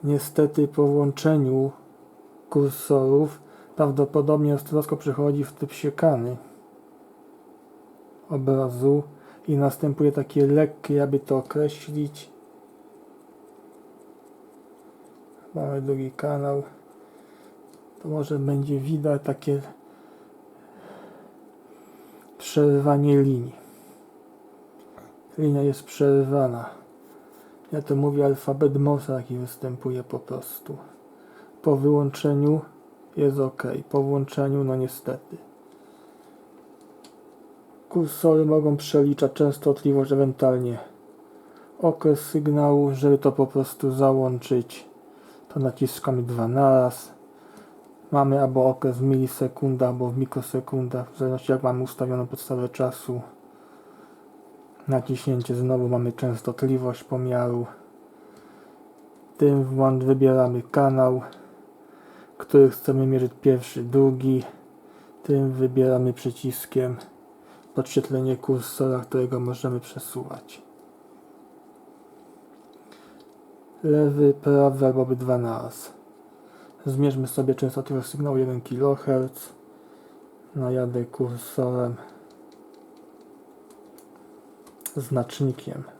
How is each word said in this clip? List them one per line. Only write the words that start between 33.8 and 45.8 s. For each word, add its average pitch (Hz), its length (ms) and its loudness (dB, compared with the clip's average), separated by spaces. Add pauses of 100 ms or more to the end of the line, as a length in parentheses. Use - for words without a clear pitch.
Po 143 120 0
włączeniu, 139 600 -2
no 131 120 -2
niestety. 131 600 -8 (2500)
Kursory 160 580 2
mogą 151 300 4
przeliczać 143 560 2
częstotliwość, 139 800 0
ewentualnie 131 640 0 (1040)
okres 156 380 2
sygnału, 147 680 2
żeby 139 280 4
to 139 140 2
po 139 140 2
prostu 135 460 -2
załączyć. 131 960 0 (600)
To - 120 -6
naciskamy 131 600 -2